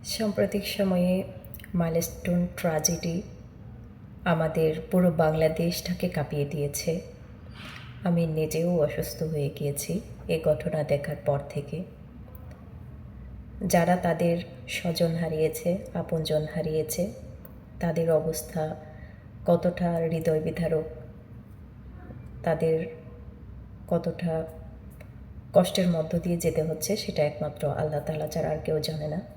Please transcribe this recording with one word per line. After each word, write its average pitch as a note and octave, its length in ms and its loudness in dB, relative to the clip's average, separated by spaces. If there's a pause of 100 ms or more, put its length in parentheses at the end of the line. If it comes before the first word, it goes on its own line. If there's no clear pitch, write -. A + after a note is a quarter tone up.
সাম্প্রতিক G3+ 600 2
সময়ে F#3 560 4 (520)
মাইলস্টোন F3 720 2 (100)
ট্র্যাজেডি E3 680 0 (1000)
আমাদের D#3+ 500 4 (160)
পুরো F3+ 200 8
বাংলাদেশটাকে D#3+ 960 2
কাঁপিয়ে D3 360 0
দিয়েছে। C#3+ 560 -2 (1040)
আমি E3+ 220 6
নিজেও D#3+ 520 2
অসুস্থ - 440 2
হয়ে D3+ 360 0
গিয়েছি D3+ 420 -2 (280)
এ D#3+ 160 2
ঘটনা D#3 380 2
দেখার D3 340 0 (100)
পর C#3 120 2 (120)
থেকে। D#3+ 320 -6 (1800)
যারা F3 300 6
তাদের E3+ 420 2 (300)
স্বজন E3 480 0
হারিয়েছে, D#3+ 640 0 (160)
আপনজন D#3 600 0
হারিয়েছে, D#3 580 0 (680)
তাদের E3 300 2
অবস্থা D#3+ 680 0 (680)
কতটা F3 500 4
হৃদয় E3 440 2
বিদারক, D#3+ 440 2 (1600)
তাদের D#3+ 440 2 (1040)
কতটা E3 580 0 (1080)
কষ্টের F3+ 340 6
মধ্য E3 300 2
দিয়ে F3 180 0
যেতে E3 260 2
হচ্ছে, E3 340 0
সেটা - 260 0
একমাত্র D3 460 0
আল্লাহ D3+ 320 0
তাআলা D#3 260 -2
ছাড়া D#3 240 0
আর D#3 140 0
কেউ D#3 160 2
জানে D3+ 280 -2
না। D#3 120 -2 (160)